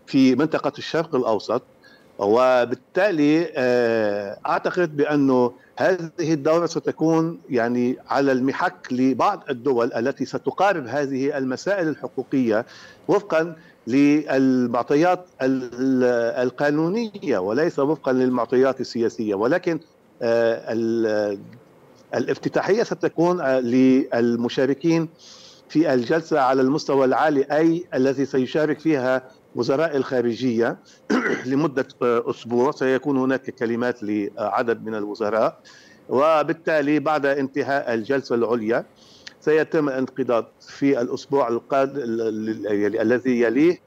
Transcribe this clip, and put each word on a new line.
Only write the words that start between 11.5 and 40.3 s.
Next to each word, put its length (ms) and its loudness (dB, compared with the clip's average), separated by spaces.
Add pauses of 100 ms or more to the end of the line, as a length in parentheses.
الحقوقية 800 -2 (420)
وفقًا 480 0 (320)
للمعطيات 1400 2 (160)
ال-، 640 0 (440)
القانونية 880 -2
وليس 420 0
وفقًا 340 0
للمعطيات 680 2
السياسية. 540 -2
ولكن، 440 0 (420)
آه، 520 0
ال-، 680 -2 (760)
الافتتاحية 680 -2
ستكون، 580 -2
آه، 180 2
للمشاركين 1500 2 (600)
في 240 2
الجلسة 460 0
على 220 2
المستوى 440 2
العالي، 380 2
أي 400 0 (100)
الذي 320 0
سيشارك 540 -2
فيها 420 0 (340)
وزراء 420 0
الخارجية 800 0 (320)
<clears throat> 360 -2
لمدة، 400 -2 (160)
آه، 280 2
أسبوع. 420 0
سيكون 460 0
هناك 320 -2
كلمات 520 -4
لعدد 840 -2
من 100 -6
الوزراء، 640 -2 (500)
وبالتالي 920 2
بعد 260 -2
انتهاء 680 -2
الجلسة 420 -2
العليا 500 0 (560)
سيتم 480 2
الانقضاض 560 -2 (140)